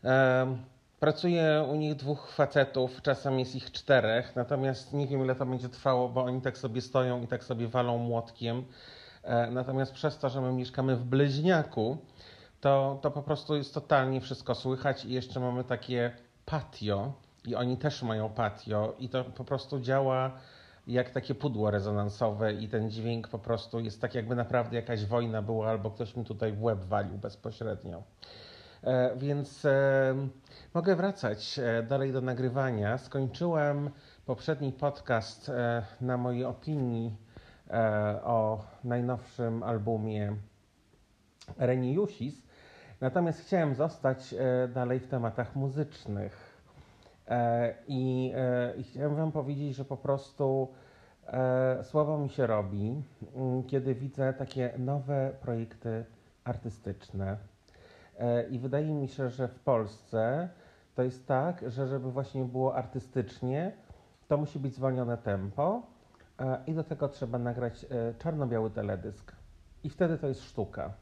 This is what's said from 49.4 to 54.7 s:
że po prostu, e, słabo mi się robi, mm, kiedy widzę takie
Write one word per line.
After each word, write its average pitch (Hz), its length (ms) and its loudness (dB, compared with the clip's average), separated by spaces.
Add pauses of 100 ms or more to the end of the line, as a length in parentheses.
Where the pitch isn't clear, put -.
że 135 80 -6
po 139 120 -6
prostu, 135 720 0 (580)
e, 131 580 2
słabo 151 340 2
mi 143 120 0
się 127 160 2
robi, 107 560 0 (340)
mm, 127 280 0
kiedy 131 300 0
widzę 135 380 -2
takie 131 460 -4